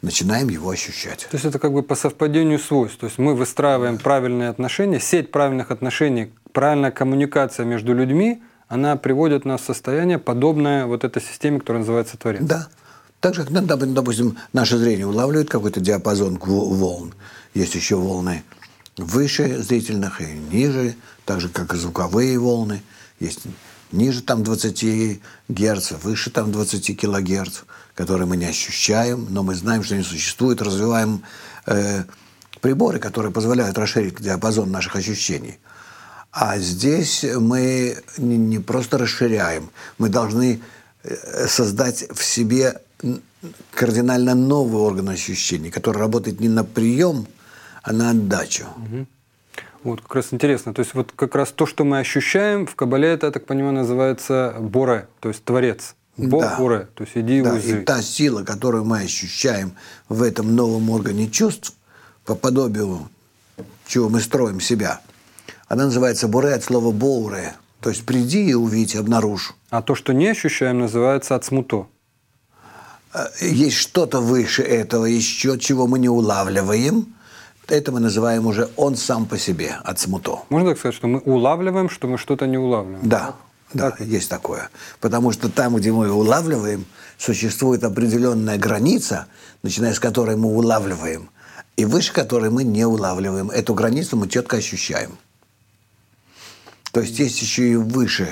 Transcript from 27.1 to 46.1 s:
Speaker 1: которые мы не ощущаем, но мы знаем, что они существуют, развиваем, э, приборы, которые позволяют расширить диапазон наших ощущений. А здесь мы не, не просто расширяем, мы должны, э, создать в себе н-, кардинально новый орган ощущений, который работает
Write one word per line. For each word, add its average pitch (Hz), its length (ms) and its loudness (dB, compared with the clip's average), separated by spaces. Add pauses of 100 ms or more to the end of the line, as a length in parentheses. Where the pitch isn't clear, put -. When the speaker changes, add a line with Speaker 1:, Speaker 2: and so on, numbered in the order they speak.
Speaker 1:
которые 92 340 -2
мы 90 100 0
не 87 80 -2
ощущаем, 117 840 -2
но 98 140 -2
мы 92 120 -2
знаем, 107 280 -2
что 104 120 -4
они 98 80 -2
существуют, 92 580 -2
развиваем, 107 600 0 (420)
э, 101 380 0 (580)
приборы, 156 380 2
которые 107 320 -4
позволяют 110 460 0
расширить 107 440 -2
диапазон 101 500 0
наших 92 240 -6
ощущений. 90 640 -6 (720)
А 104 280 0
здесь 127 640 0
мы 123 720 0 (200)
не, 120 200 0
не 110 220 2
просто 127 380 -2
расширяем, 104 720 0 (280)
мы 110 120 0
должны, 117 520 2 (420)
э, - 440 -6
создать 120 680 0
в - 100 -6
себе 120 580 2 (220)
н-, 123 180 -4 (520)
кардинально 123 600 2
новый 127 460 4
орган 98 280 0
ощущений, 87 600 -4
который 107 260 -2
работает 107 440 -2